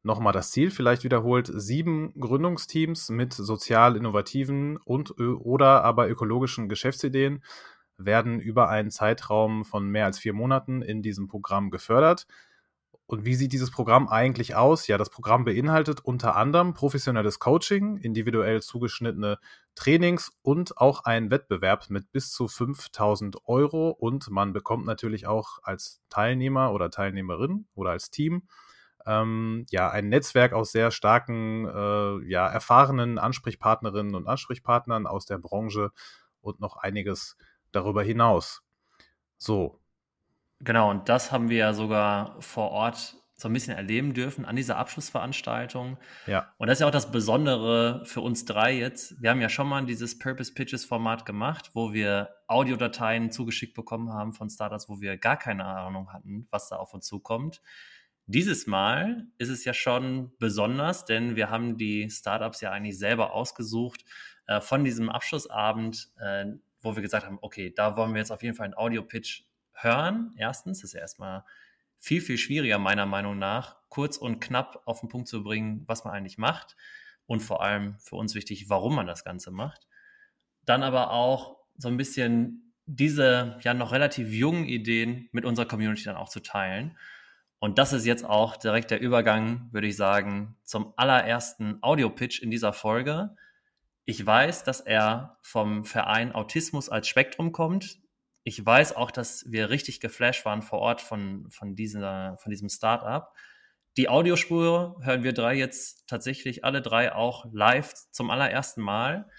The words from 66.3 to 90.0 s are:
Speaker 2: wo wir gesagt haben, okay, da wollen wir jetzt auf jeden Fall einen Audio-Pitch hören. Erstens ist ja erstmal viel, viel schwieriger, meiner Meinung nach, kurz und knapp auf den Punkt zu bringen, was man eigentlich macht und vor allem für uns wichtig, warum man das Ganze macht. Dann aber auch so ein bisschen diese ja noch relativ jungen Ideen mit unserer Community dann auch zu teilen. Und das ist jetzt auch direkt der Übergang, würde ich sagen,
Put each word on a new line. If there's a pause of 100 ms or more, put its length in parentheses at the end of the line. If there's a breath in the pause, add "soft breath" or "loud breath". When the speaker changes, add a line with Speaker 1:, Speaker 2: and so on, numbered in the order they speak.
Speaker 2:
wo
wir
gesagt
haben,
okay,
da
wollen
wir
jetzt
auf
jeden
Fall
einen
Audio-Pitch (400)
hören.
Erstens
ist
ja
erstmal (540 soft breath)
viel,
viel
schwieriger,
meiner
Meinung
nach, (120)
kurz
und
knapp
auf
den
Punkt
zu
bringen,
was
man
eigentlich
macht (500 loud breath)
und
vor
allem
für
uns
wichtig,
warum
man
das
Ganze
macht. (800 soft breath)
Dann
aber
auch (200)
so
ein
bisschen (120)
diese
ja
noch
relativ
jungen
Ideen
mit
unserer
Community
dann
auch
zu
teilen. (640 loud breath)
Und
das
ist
jetzt
auch
direkt
der
Übergang,
würde
ich
sagen,